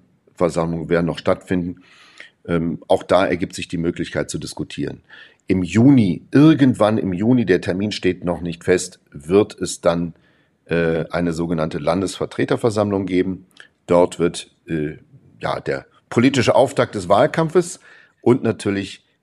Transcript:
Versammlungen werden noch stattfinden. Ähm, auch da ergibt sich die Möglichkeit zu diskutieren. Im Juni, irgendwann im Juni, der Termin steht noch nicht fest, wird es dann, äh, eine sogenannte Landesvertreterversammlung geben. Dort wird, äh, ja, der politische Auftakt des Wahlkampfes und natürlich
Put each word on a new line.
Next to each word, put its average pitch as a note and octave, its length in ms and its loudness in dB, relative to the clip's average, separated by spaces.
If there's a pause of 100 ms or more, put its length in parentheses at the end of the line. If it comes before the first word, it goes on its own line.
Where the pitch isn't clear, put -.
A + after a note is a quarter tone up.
(340)
Versammlungen E2 540 -2
werden E2+ 180 0
noch D#2 120 -4
stattfinden. F2+ 640 -4 (680)
Ähm, E2+ 400 -2
auch F#2+ 140 2
da F#2+ 240 2
ergibt F2 280 -4
sich - 140 -10
die - 80 -8
Möglichkeit E2 540 -4
zu E2+ 80 -6
diskutieren. D2 640 -10 (440)
Im F#2+ 160 0
Juni, G#2 680 4
irgendwann B2+ 680 4
im F#2+ 140 -2
Juni, A2 320 2
der F2+ 160 2
Termin G2 320 -4
steht F2+ 320 -4
noch E2+ 160 -4
nicht E2+ 240 -10
fest, - 360 -2 (120)
wird D#2 480 0
es F2+ 200 -8
dann, E2+ 340 0 (500)
äh, E2 460 -2
eine F2 220 -2
sogenannte E2 460 -4
Landesvertreterversammlung G2+ 1300 -2
geben. F#2 400 -2 (400)
Dort F2 320 2
wird, E2+ 320 -4 (160)
äh, D#2 300 -6 (440)
ja, - 200 -6
der - 260 -8 (220)
politische A#2+ 460 2
Auftakt B2+ 400 2
des F#2 140 -8
Wahlkampfes D#3+ 720 2 (420)
und A#2+ 200 4
natürlich G2+ 600 -4 (180)